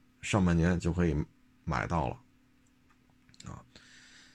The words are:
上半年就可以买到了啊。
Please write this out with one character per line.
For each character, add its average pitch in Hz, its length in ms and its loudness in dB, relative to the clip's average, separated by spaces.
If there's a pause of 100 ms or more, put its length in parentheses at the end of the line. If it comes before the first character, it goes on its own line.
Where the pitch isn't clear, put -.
(200)
上 98 220 0
半 87 120 4
年 85 220 4
就 85 140 -2
可 87 160 0
以 73 80 0 (480)
买 60 240 -2
到 71 220 -2
了 - 80 -8 (1300)
啊。 - 180 -16 (720)